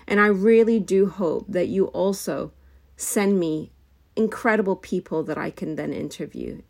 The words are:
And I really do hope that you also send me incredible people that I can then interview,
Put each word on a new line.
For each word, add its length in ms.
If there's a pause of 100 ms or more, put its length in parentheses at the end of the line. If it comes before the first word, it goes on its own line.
And 120
I 80
really 520
do 280
hope 420
that 180
you 200
also 640 (440)
send 420
me 340 (440)
incredible 600
people 480
that 160
I 100
can 260
then 160
interview, 800